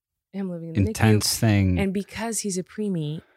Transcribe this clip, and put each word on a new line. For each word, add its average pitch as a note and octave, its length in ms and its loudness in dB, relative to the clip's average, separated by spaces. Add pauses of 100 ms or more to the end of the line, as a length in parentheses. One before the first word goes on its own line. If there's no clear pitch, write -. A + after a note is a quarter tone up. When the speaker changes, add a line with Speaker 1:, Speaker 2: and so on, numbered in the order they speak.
(320)
Speaker 1:
him G3 180 -6
living E3 200 -10
in D#3+ 40 -8
the E3 60 2
nicu. G2 80 4
Speaker 2:
intense A2 500 2
thing. G2 400 4
Speaker 1:
And G3 160 0
because G#3 460 -6
he's F#3+ 180 -4
a F3+ 60 -4
preemie, E3+ 580 -6 (140)